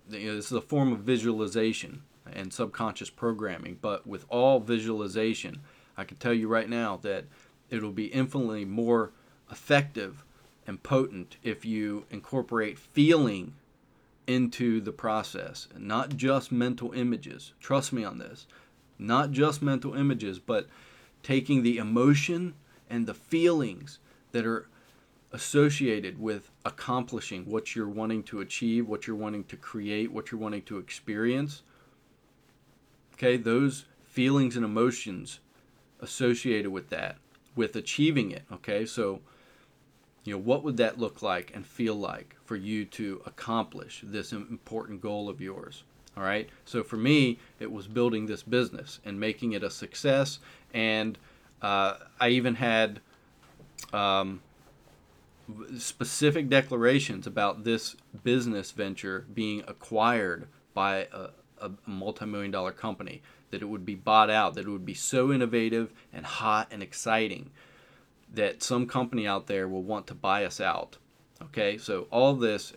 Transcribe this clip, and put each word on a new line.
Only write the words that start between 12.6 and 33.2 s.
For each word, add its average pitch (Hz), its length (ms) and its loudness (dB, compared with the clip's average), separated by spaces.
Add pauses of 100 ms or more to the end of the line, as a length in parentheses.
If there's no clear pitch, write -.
feeling 147 760 4 (720)
into 120 560 2
the 107 100 -6
process, 107 800 -6
and 104 140 -10
not 120 220 -2
just 135 420 2
mental 120 400 0
images. - 640 -4
Trust 135 360 0
me 113 100 -2
on 62 140 -8
this. - 280 -14 (520)
Not 131 320 2
just 147 320 2
mental 135 320 0
images, 113 440 0
but 107 280 0 (560)
taking 135 400 4
the 117 160 4
emotion 143 720 4 (380)
and 117 160 0
the 110 80 -8
feelings 156 840 2 (340)
that 113 120 0
are 113 240 -2 (640)
associated 127 880 2
with 107 300 -4 (160)
accomplishing 120 800 -6
what 107 280 -4
you're 110 140 -2
wanting 110 360 -2
to 107 160 -8
achieve, 113 460 0
what 107 200 -6
you're 110 100 -4
wanting 104 280 -6
to - 120 -14
create, 104 560 -4
what 107 180 -10
you're 113 100 -8
wanting 104 220 -6
to 107 140 -10
experience. 120 840 -2 (1500)
Okay, 127 240 4